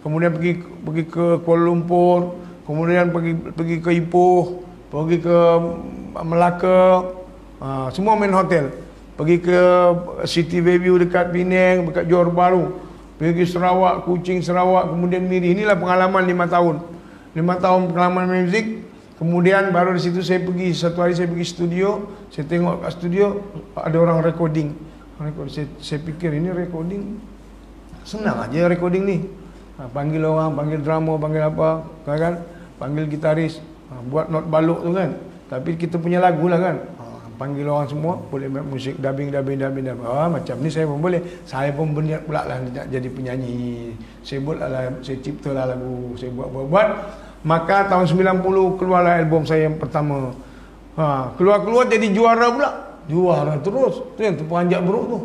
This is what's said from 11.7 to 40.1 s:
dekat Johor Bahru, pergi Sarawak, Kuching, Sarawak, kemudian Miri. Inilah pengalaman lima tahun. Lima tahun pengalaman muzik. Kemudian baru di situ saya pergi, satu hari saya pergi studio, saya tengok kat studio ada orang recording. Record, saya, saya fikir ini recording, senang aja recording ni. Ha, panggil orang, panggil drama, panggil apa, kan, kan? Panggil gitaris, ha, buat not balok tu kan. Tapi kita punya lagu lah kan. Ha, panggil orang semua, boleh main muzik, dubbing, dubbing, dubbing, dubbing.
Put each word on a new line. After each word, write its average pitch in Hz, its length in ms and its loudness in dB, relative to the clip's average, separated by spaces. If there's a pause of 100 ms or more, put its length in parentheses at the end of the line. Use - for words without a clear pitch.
dekat 170 200 -2
Johor 175 200 4
Bahru, 180 440 4 (400)
pergi 170 320 2
Sarawak, 180 560 2
Kuching, 180 400 -2
Sarawak, 180 480 2
kemudian 175 340 0
Miri. 180 300 2
Inilah 208 240 2
pengalaman 185 480 4
lima 180 180 2
tahun. 170 380 2 (480)
Lima 175 260 0
tahun 185 320 2
pengalaman 180 540 2
muzik. 220 400 -2 (320)
Kemudian 180 560 2
baru 180 240 2
di 170 80 0
situ 175 160 0
saya 180 240 0
pergi, 180 320 -2
satu 170 240 -2
hari 175 160 2
saya 175 160 -2
pergi 170 160 -4
studio, 190 560 -2 (240)
saya 147 240 -8
tengok 170 320 0
kat - 160 -8
studio 196 400 0 (320)
ada - 240 -4
orang 165 240 4
recording. 160 560 0 (400)
Record, 151 400 -8
saya, 147 240 -6
saya 151 240 -6
fikir 160 320 -4
ini 175 160 -2
recording, 175 640 -6 (880)
senang 175 400 -4
aja 151 240 0
recording 180 400 0
ni. 185 100 0 (640)
Ha, 131 80 -12
panggil 143 320 -4
orang, 156 400 0
panggil 151 240 -4
drama, 160 320 0
panggil 156 320 -2
apa, 160 400 0 (160)
kan, 143 160 -4
kan? 170 140 0 (420)
Panggil 147 320 -6
gitaris, 156 560 -2 (240)
ha, 123 160 -14
buat 143 240 -2
not 160 240 -4
balok 160 320 2
tu 170 80 -2
kan. 175 240 -2 (320)
Tapi 160 320 -6
kita 170 160 -4
punya 175 240 0
lagu 175 320 4
lah 170 80 2
kan. 175 160 0 (240)
Ha, 120 40 -16 (360)
panggil 143 320 -6
orang 147 160 -2
semua, 156 320 -6
boleh 135 320 -8
main 139 160 -6
muzik, 131 320 -8
dubbing, 139 320 -4
dubbing, 135 320 -2
dubbing, 135 320 -4
dubbing. 120 160 -12